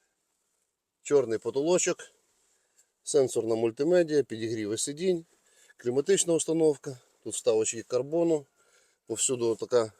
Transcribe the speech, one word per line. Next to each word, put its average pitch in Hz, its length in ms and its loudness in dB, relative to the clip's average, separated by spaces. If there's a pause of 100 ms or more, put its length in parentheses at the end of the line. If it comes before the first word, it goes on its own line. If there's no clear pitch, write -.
(1040)
Чорний 120 360 0
потолочок, 156 600 -2 (1040)
сенсорна 120 520 0
мультимедіа, 147 680 2
підігріви 110 560 -6
сидінь, 165 460 -2 (520)
кліматична 165 580 0
установка, 156 640 0 (260)
тут 110 100 -8
вставочки 110 480 0
карбону, 147 640 0 (600)
повсюду 117 500 -2
така 113 440 0